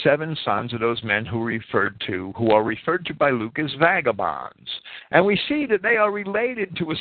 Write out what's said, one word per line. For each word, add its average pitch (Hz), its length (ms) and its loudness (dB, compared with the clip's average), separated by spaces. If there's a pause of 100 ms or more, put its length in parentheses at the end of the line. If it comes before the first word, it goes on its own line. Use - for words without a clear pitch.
seven 151 400 2
sons 113 300 -2
are 117 60 -6
those 117 240 -2
men 107 220 0
who 113 180 -4
referred 113 640 -2
to, 95 300 -6
who 113 140 4
are 107 120 6
referred 165 420 -2
to 160 80 -8
by 143 180 2
Luke 117 260 -2
as 151 220 -2
vagabonds. 101 880 0 (420)
And 175 140 6
we 202 220 4
see 294 200 0
that 208 140 2
they 220 140 2
are 208 160 2
related 208 680 -2
to 160 140 -4
a 151 100 -2